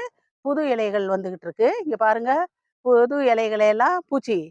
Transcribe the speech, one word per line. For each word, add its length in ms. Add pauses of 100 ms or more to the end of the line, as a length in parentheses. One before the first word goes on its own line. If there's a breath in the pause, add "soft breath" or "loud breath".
(440)
புது 240
இலைகள் 400
வந்துகிட்டு 380
இருக்கு. 220 (120)
இங்க 160
பாருங்க, 360 (520)
புது 400
இலைகளையெல்லாம் 720 (100)
பூச்சி 320 (120)